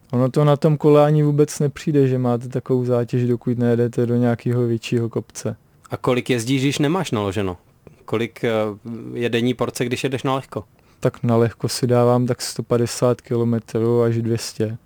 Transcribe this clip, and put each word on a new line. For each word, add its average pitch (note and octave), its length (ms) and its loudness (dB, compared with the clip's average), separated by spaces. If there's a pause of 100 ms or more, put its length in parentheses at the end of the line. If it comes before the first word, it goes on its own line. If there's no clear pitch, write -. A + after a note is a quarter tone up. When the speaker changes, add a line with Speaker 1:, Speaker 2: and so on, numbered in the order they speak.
(120)
Speaker 1:
Ono B2+ 200 2
to D3 140 2
na C#3+ 120 4
tom D3+ 200 2
kole D3 280 6
ani D3+ 180 2
vůbec D3 360 2
nepřijde, C#3+ 480 2
že B2+ 100 0
máte A#2+ 300 -2
takovou B2 380 -2
zátěž, B2 420 0
dokud A#2+ 300 -2
nejedete A#2+ 480 2
do A#2 100 0
nějakého A#2+ 460 0
většího A#2 480 -2
kopce. - 460 -8 (340)
Speaker 2:
A A#2+ 80 -8
kolik B2 320 -2
jezdíš, B2+ 320 0
když C#3 180 0
nemáš D3+ 320 0
naloženo? G2+ 460 -2 (480)
Kolik, A2+ 380 -4
eh, B2 80 0 (640)
je A#2+ 160 -2
denní A#2 240 0
porce, A#2+ 320 -4
když A#2+ 180 -6
jedeš C3 200 -4
na C3+ 120 0
lehko? C3 280 -8 (360)
Speaker 1:
Tak - 240 -4
na A#2 120 2
lehko A#2 340 0
si - 180 -4
dávám B2 380 4
tak B2 160 -4
sto - 220 -8
padesát A#2+ 580 0
kilometrů A#2 800 0
až A#2 160 2
dvě A2+ 200 -2
stě. A2 480 -6